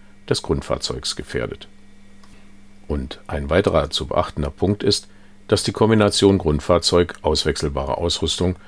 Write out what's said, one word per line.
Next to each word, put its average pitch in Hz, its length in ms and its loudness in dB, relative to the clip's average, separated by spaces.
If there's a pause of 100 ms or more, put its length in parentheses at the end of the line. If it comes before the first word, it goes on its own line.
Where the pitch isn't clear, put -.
(280)
des - 140 -2
Grundfahrzeugs - 760 -4
gefährdet. - 520 -8 (1200)
Und 71 400 -6
ein 71 200 -6
weiterer 82 420 2
zu - 180 -6
beachtender 73 420 -2
Punkt 101 320 -2
ist, 117 260 0 (380)
dass - 160 2
die 110 100 -4
Kombination 104 640 4
Grundfahrzeug, 85 840 2
auswechselbare 69 720 -2
Ausrüstung 87 600 -2 (120)